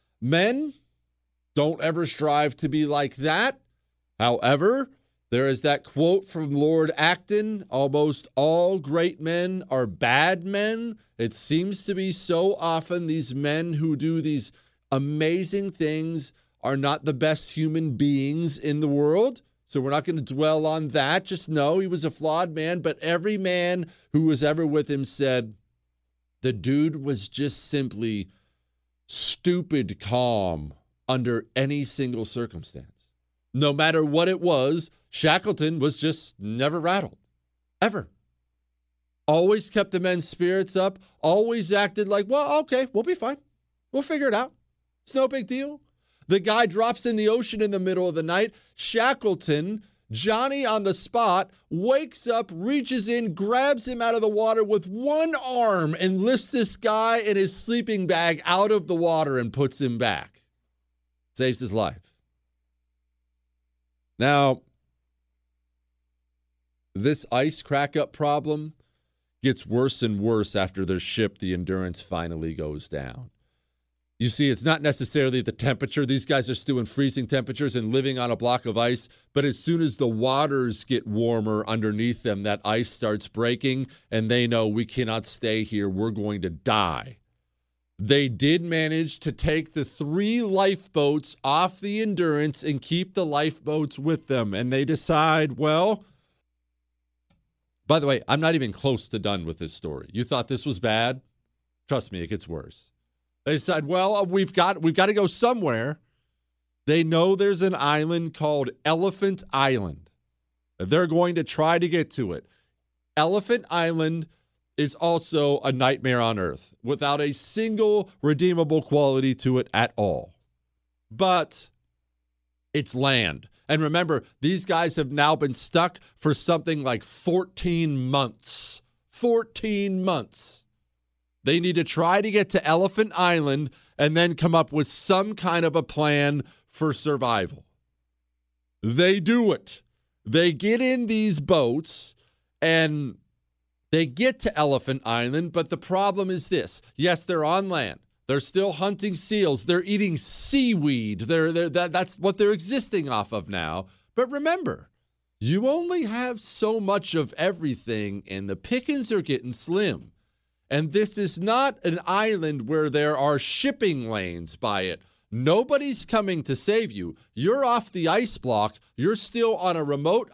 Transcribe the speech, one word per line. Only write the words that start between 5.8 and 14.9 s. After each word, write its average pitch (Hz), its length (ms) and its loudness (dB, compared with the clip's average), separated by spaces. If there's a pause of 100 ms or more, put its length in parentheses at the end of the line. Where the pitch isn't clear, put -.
quote 180 460 2
from 151 260 -4
Lord 156 420 4
Acton, 202 720 0
"Almost 143 680 0
all 170 420 4
great 165 420 -2
men 175 500 -2
are 131 160 2
bad 139 580 2
men." 214 540 -4 (200)
It 113 140 -2
seems 185 520 -2
to 202 100 -4
be 190 180 -2
so 180 440 0
often 165 500 -2
these 156 280 -4
men 151 380 -2
who 156 240 0
do 160 240 0
these 151 320 -4 (400)